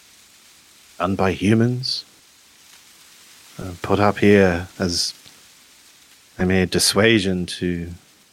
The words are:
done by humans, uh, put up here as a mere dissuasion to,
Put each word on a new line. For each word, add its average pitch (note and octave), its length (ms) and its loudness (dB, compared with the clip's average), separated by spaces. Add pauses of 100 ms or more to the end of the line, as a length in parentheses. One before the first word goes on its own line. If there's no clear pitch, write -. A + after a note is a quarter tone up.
(1000)
done F#2 160 -2
by F#2+ 180 0
humans, A2+ 720 0 (1500)
uh, F#2 140 -12 (100)
put G2 180 0
up G#2 180 2
here F#2+ 480 4 (140)
as F2 340 -4 (1200)
a F#2 80 -2
mere F#2 200 2
dissuasion F#2+ 800 0
to, F2 460 -6 (400)